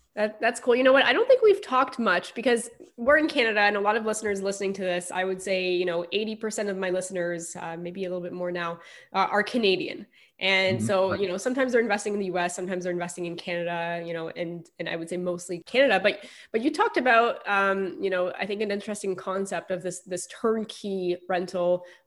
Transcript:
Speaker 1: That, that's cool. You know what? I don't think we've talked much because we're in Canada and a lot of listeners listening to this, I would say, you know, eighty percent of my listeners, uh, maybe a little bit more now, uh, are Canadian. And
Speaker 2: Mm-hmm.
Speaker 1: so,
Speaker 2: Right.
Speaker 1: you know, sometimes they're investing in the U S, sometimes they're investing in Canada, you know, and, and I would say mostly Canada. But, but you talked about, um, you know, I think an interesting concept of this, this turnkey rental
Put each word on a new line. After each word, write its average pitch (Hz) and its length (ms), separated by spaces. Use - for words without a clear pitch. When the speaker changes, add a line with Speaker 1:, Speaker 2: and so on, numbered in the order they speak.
Speaker 1:
That, 214 260
that's 240 180
cool. 240 160
You 254 80
know 262 80
what? 269 140
I 247 80
don't 440 160
think 508 140
we've 392 180
talked 262 360
much 185 380
because 233 340
we're 269 200
in 302 120
Canada 226 320
and 208 160
a - 20
lot 208 160
of 226 100
listeners 214 360
listening 196 320
to 196 80
this, 180 300
I 185 120
would 190 180
say, 185 300
you 180 140
know, 175 260
eighty 214 240
percent 214 320
of 190 100
my 190 120
listeners, 175 640
uh, 170 240
maybe 180 240
a 180 60
little 180 140
bit 175 100
more 180 180
now, 170 280
uh, 190 180
are 202 120
Canadian. 202 640
And 190 360
Speaker 2:
Mm-hmm. 214 100
Speaker 1:
so, 190 240
Speaker 2:
Right. 196 80
Speaker 1:
you 196 80
know, 180 80
sometimes 254 380
they're 233 80
investing 208 320
in 208 60
the 196 80
U 180 100
S, 175 180
sometimes 180 300
they're 180 80
investing 175 320
in 170 100
Canada, 170 680
you 170 80
know, 165 160
and, 170 400
and 170 80
I 170 80
would 165 140
say 180 80
mostly 180 480
Canada. 240 360
But, 196 220
but 226 80
you 294 100
talked 440 240
about, 240 500
um, 196 540
you 190 100
know, 180 300
I 196 60
think 208 160
an 208 100
interesting 202 460
concept 190 520
of 175 140
this, 175 160
this 180 280
turnkey 202 920
rental 180 560